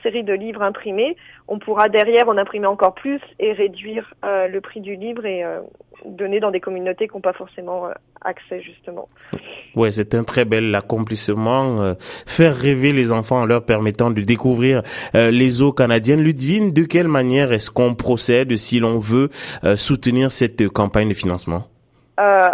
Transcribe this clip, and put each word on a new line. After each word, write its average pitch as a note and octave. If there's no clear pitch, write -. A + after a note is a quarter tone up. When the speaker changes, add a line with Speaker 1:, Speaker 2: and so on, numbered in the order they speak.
Speaker 1:
série A3+
de G3+
livres G#3
imprimés, G#3
on G#3
pourra G#3+
derrière A3+
en G#3
imprimer G3+
encore G3
plus C#4
et G#3+
réduire, G#3
euh, F#3+
le F#3+
prix G#3+
du G3
livre A3
et, F#3
euh, E3
donner G3
dans G#3
des F#3
communautés F#3
qui -
n'ont G3
pas F#3
forcément, F3+
euh, -
accès F#3
justement. -
Speaker 2:
Ouais, A2+
c'est G#2
un A#2
très A#2+
bel A2
accomplissement, A2
euh, F#2+
faire E3
rêver C3+
les B2
enfants A2+
en A2+
leur A#2
permettant A2
de G#2+
découvrir, A#2+
euh, A2+
les B2
eaux C#3
canadiennes. B2
Ludivine, D#3+
de E3
quelle E3
manière C3
est-ce -
qu'on B2
procède B2
si A#2+
l'on A#2
veut, A#2+
euh, G2+
soutenir B2+
cette A2
campagne G#2+
de G#2
financement ? F2+
Speaker 1:
Euh, G3